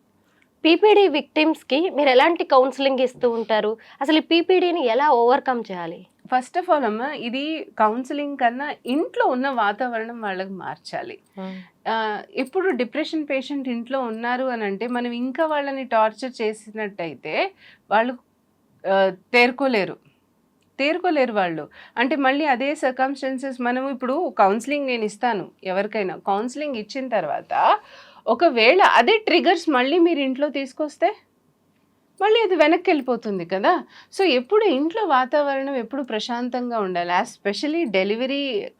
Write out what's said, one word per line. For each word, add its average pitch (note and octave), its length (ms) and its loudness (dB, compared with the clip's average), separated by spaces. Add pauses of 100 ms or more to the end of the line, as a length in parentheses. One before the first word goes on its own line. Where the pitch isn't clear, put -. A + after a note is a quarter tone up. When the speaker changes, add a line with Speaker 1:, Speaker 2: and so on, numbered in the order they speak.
(640)
Speaker 1:
పీపీడీ G4+ 420 6
విక్టిమ్స్ D#4 580 0
కి D#4+ 240 0
మీరు C4+ 200 2
ఎలాంటి D#4 340 4
కౌన్సిలింగ్ C4 560 2
ఇస్తూ B3+ 300 0
ఉంటారు? A3 480 -2 (240)
అసలు D#4 160 2
ఈ - 20 6
పీపీడీని F4 640 2
ఎలా C4 240 2
ఓవర్‌కమ్ B3 600 2
చేయాలి? F3 340 -10 (300)
Speaker 2:
First D4 280 -4
of F4 120 4
all C#4 100 0
అమ్మా, A3 220 -4
ఇది C#4 600 -6 (120)
కౌన్సిలింగ్ C4 580 -2
కన్నా C4 360 -2 (120)
ఇంట్లో G#4 400 -2
ఉన్న C4+ 240 0
వాతావరణం A#3 720 -4
వాళ్ళకి F#3+ 280 -6
మార్చాలి. D#3 680 -10 (220)
Speaker 1:
Hmm. F#3+ 140 -10 (340)
Speaker 2:
ఆ, A3 340 -4 (140)
ఎప్పుడు F4 340 -2
డిప్రెషన్ C#4+ 600 -4
పేషెంట్ C4+ 400 -4
ఇంట్లో B3 320 -4
ఉన్నారు A#3+ 420 -4
అని A#3+ 200 -4
అంటే, G3 240 -4
మనం A#3+ 240 -4
ఇంకా B3+ 340 -2
వాళ్ళని C#4 400 -4
టార్చర్ A#3 560 -2
చేసినట్టయితే G#3+ 1080 -6 (400)
వాళ్ళు, A#3 260 0 (720)
ఆ, F#3+ 240 4 (220)
తేరుకోలేరు, A#3+ 640 2 (800)
తేరుకోలేరు D4+ 540 0
వాళ్ళు. E3+ 360 -2 (280)
అంటే C4 180 2
మళ్ళీ C#4 300 2
అదే C#4 300 0
సర్కమ్స్టాన్సెస్, C4 840 -4
మనం B3+ 280 -2
ఇప్పుడు C4 400 -4
కౌన్సిలింగ్ A#3 580 0
నేను A#3+ 160 -2
ఇస్తాను G#3 480 -4 (120)
ఎవరికైనా, F#3+ 540 -4 (100)
కౌన్సిలింగ్ B3 480 -4
ఇచ్చిన B3+ 320 -8
తర్వాత G3+ 720 0 (480)
ఒకవేళ C#4+ 540 4
అదే D#4 360 6
ట్రిగ్గర్స్ E4+ 520 2
మళ్ళీ C4+ 300 2
మీరు E4 200 4
ఇంట్లో C4+ 300 -2
తీసుకొస్తే D4 640 -4 (1080)
మళ్ళీ G#4+ 180 4
అది F#4+ 160 2
వెనక్కి E4 340 4
వెళ్ళిపోతుంది A#3 560 -2
కదా. A3+ 380 0 (340)
So, G4 60 0
ఎప్పుడు G4 420 2
ఇంట్లో E4+ 400 0
వాతావరణం C#4 720 0
ఎప్పుడు B3+ 280 -6
ప్రశాంతంగా A#3+ 760 -4
ఉండాలి. F3+ 300 -2
Especially A#3 800 -2
డెలివరీ A#3 760 -2 (120)